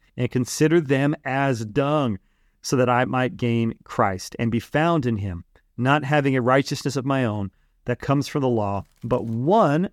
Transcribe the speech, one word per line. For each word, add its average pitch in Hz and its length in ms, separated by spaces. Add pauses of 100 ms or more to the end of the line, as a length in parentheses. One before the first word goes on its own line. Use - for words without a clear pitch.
(160)
and 127 140
consider 156 500
them 143 440
as 135 420
dung, 139 520 (440)
so - 140
that 123 120
I 123 160
might 127 320
gain 117 380 (100)
Christ 98 540
and 117 140
be 113 80
found 156 460
in 117 100
him, 95 280 (320)
not 139 280
having 139 320
a 127 60
righteousness 131 540
of 123 80
my 135 200
own 104 260 (360)
that 120 140
comes 143 280
from 143 140
the 131 60
law, 101 360 (180)
but 117 220
one 151 680